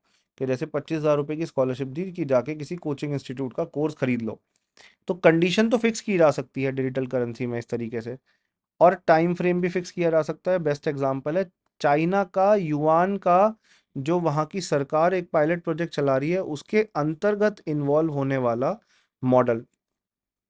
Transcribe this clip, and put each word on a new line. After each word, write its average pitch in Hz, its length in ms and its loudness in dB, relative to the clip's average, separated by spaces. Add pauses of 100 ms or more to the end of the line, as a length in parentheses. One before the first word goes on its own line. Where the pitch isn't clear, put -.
(380)
कि 135 80 -4
जैसे 131 200 -2
पच्चीस 151 320 -6
हज़ार 147 180 2
रुपये 147 200 -4
की 160 100 -4
स्कॉलरशिप 131 420 -2
दी 175 240 -8
कि 170 120 -6
जाके 131 300 0
किसी 151 220 -10
कोचिंग 147 360 -6
इंस्टीट्यूट 131 400 -8
का 165 120 -6
कोर्स 151 300 -4
खरीद 123 280 -2
लो। 110 180 -8 (680)
तो 190 60 -2
कंडीशन 180 540 4
तो 233 80 2
फिक्स 226 240 -2
की 196 180 -2
जा 156 120 6
सकती 135 320 -4
है 135 100 -2
डिजिटल 131 340 -4
करेंसी 120 400 -4
में 120 120 -6
इस 117 100 -10
तरीके 117 320 -6
से, 117 180 -10 (600)
और 180 140 8
टाइम 170 400 2
फ्रेम 180 260 0
भी 180 80 -2
फिक्स 180 220 -6
किया 170 200 -2
जा 160 120 2
सकता 156 280 -6
है। 185 80 2
बेस्ट 151 300 -2
एग्जांपल 139 500 -2
है 185 120 -4 (300)
चाइना 165 440 2
का 190 300 2
युआन 160 640 2
का, 190 400 2 (400)
जो 160 240 -2
वहाँ 151 260 0
की 185 140 -8
सरकार 160 540 0
एक 180 160 -4
पायलट 165 340 0
प्रोजेक्ट 165 300 -4
चला 139 220 2
रही 143 140 -2
है, 185 120 0
उसके 190 540 -2
अंतर्गत 202 600 0 (100)
इन्वॉल्व 151 460 0
होने 139 240 -2
वाला 127 420 0 (460)
मॉडल, 123 400 4 (840)